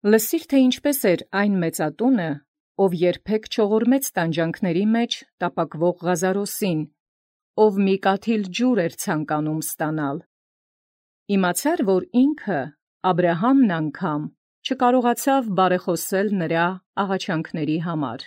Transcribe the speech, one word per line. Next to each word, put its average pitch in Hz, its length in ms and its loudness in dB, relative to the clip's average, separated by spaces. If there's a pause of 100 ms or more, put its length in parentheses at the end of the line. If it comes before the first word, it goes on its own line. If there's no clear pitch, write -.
Լսիր, 220 420 2
թե 277 140 2
ինչպես 262 420 2
էր 180 280 2
այն 202 260 0
մեծատունը, 170 720 0 (500)
ով 190 140 4
երբեք 180 520 0
չողորմեց 233 640 2
տանջանքների 170 760 -2
մեջ 233 260 0 (240)
տապակվող 175 640 -2
Ղազարոսին, 185 840 -2 (760)
ով 214 220 4
մի 196 180 2
կաթիլ 202 480 0
ջուր 233 340 0
էր 165 140 -2
ցանկանում 156 720 -4
ստանալ։ 156 540 -4 (1120)
Իմացար, 202 520 0
որ 190 280 2
ինքը, 247 520 0 (420)
Աբրահամն 185 680 4
անգամ, 156 520 -4 (420)
չկարողացավ 254 840 0
բարեխոսել 185 840 0
նրա 165 340 0 (280)
աղաչանքների 165 840 -2
համար։ 156 480 -6